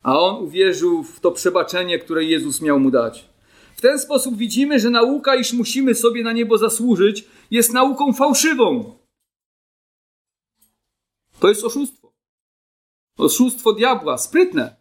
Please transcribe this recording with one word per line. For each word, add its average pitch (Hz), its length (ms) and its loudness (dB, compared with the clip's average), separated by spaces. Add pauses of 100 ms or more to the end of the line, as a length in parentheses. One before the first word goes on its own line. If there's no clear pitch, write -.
A 135 160 2
on 196 260 0
uwierzył 170 580 0
w - 180 -18
to 175 120 2
przebaczenie, 175 680 -2
które 160 260 -4
Jezus 151 360 -2
miał 147 200 2
mu 135 100 4
dać. 117 380 -2 (480)
W - 40 -16
ten 277 180 2
sposób 269 380 -4
widzimy, 254 420 -2
że 226 120 0
nauka, 254 460 0
iż 254 160 0
musimy 240 420 0
sobie 233 280 0
na 226 100 -4
niebo 226 260 0
zasłużyć, 214 640 0 (260)
jest 226 220 2
nauką 269 400 2
fałszywą. 262 840 0 (2500)
To 185 80 4
jest 208 160 0
oszustwo. - 480 -8 (1040)
Oszustwo 247 540 0
diabła, 214 460 -2
sprytne. 320 640 -2